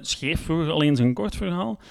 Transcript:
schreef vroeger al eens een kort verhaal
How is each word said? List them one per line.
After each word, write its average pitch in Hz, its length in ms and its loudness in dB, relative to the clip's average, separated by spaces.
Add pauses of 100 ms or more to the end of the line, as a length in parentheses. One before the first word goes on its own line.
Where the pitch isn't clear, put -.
schreef - 380 -4
vroeger 160 320 -2
al 156 120 2
eens 147 160 4
een 123 140 4
kort 202 220 -4
verhaal 196 440 -4 (120)